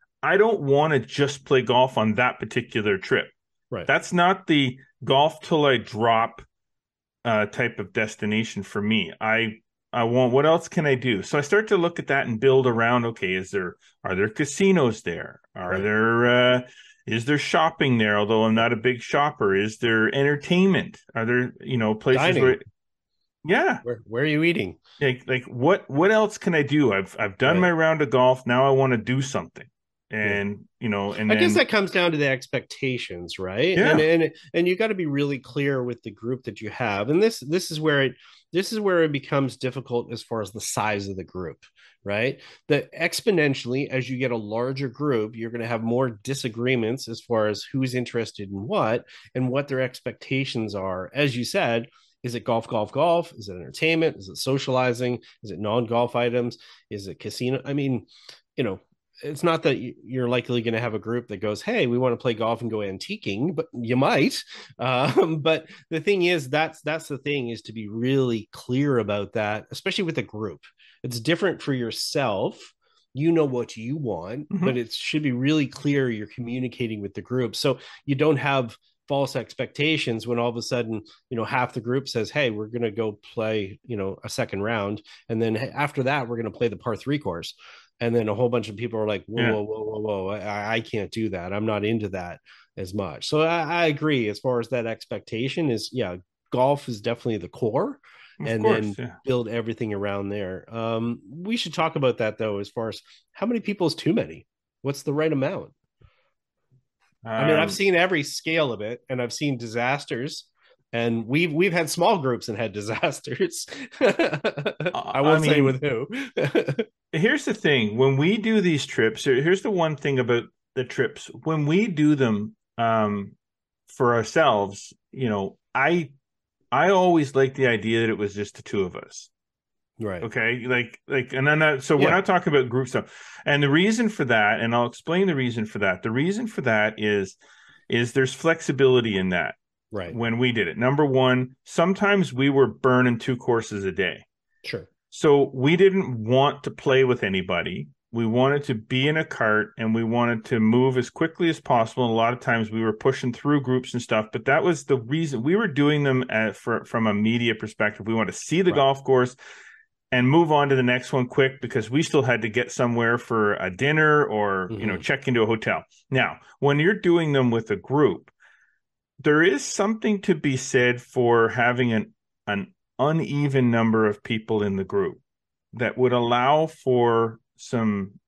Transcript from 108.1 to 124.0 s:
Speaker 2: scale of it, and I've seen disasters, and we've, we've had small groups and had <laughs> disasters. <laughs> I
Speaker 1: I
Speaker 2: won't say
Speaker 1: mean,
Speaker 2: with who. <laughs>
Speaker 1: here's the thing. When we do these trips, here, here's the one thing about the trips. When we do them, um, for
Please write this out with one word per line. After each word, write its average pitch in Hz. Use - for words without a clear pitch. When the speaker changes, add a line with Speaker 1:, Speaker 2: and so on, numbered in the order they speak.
Speaker 2:
scale 156
of 104
it, 110
and 127
I've 120
seen 143
disasters, 120
and 117
we've, 156
we've 170
had -
small 180
groups 127
and 107
had 113
<laughs> 104
disasters. 127
<laughs> -
I 180
Speaker 1:
I -
Speaker 2:
won't 156
say 147
Speaker 1:
mean, 135
Speaker 2:
with 135
who. 139
<laughs> -
Speaker 1:
here's 226
the 262
thing. 117
When 135
we 175
do 220
these 165
trips, 110
here, 135
here's 185
the 220
one 160
thing 139
about 117
the 131
trips. -
When 156
we 185
do 151
them, 110
um, 107
for 120